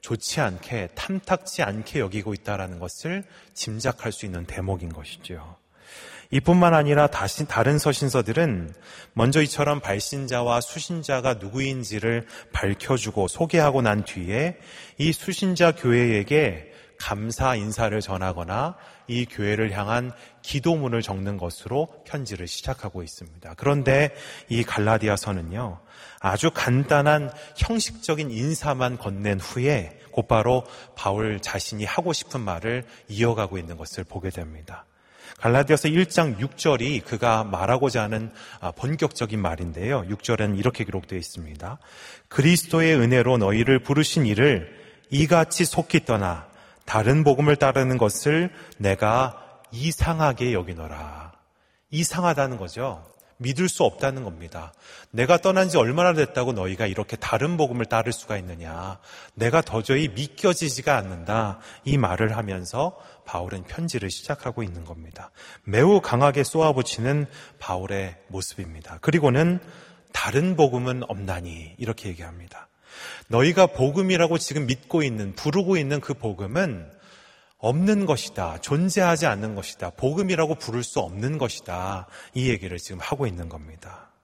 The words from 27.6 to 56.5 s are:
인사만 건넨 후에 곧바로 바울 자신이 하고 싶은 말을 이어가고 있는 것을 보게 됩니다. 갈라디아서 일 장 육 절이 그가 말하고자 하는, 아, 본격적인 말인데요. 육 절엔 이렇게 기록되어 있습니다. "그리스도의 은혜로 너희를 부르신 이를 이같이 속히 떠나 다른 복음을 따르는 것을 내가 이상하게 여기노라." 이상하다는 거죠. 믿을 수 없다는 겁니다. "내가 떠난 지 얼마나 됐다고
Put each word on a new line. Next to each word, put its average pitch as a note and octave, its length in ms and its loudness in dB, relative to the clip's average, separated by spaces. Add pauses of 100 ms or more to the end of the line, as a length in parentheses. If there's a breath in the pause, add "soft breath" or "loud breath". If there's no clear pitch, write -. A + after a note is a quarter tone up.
인사만 B2+ 680 -2
건넨 G2+ 400 -2
후에 B2 600 -2 (120)
곧바로 A#2+ 520 2 (320 loud breath)
바울 G#2 440 -2
자신이 G#2 460 -6
하고 E3 280 -2
싶은 - 260 -6
말을 A2 440 -4 (240 loud breath)
이어가고 G#2+ 500 0
있는 E2+ 200 -10
것을 - 260 -12
보게 F#2+ 260 -8
됩니다. D#2 560 -14 (540 loud breath)
갈라디아서 C#3 480 4
일 E3 180 4
장 D3+ 340 0
육 C3 180 -6
절이 C3 420 0
그가 A2 440 0
말하고자 A2 600 2
하는, A2 280 -4 (280 loud breath)
아, F2+ 100 -6
본격적인 A#2+ 720 -2
말인데요. F2 640 -2
육 G2+ 140 -6
절엔 G#2+ 340 0
이렇게 A2+ 280 0
기록되어 F#2+ 340 -8
있습니다. E2+ 600 -12 (500 loud breath)
"그리스도의 D#3+ 680 4
은혜로 B2 440 6
너희를 A2+ 400 4
부르신 C#3+ 480 2
이를 G#2 520 2 (300 loud breath)
이같이 D#3+ 560 4
속히 - 400 0
떠나 F#2 460 -2 (340 loud breath)
다른 B2 380 4
복음을 D3 320 4
따르는 C3 420 2
것을 D3 540 2 (260 loud breath)
내가 G#2+ 840 0 (100)
이상하게 C#3+ 840 0
여기노라." D#2 800 -8 (580)
이상하다는 D3+ 680 0
거죠. F#2 500 -8 (300 soft breath)
믿을 C3+ 320 -2
수 - 140 0
없다는 C3+ 400 0
겁니다. E2 500 -12 (380 loud breath)
"내가 A#2+ 260 4
떠난 F#3+ 320 4
지 E3 80 4
얼마나 D#3 360 4
됐다고 B2+ 400 0